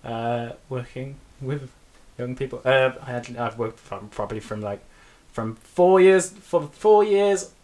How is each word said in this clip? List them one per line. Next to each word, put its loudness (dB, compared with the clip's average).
uh, -6
working -12
with -10
young -8
people. -8
Uh, 4
I -14
had, -8
I've -6
worked -6
from, -14
probably -8
from, -10
like, -8
from -8
four 4
years, 6
from -4
four 4
years 0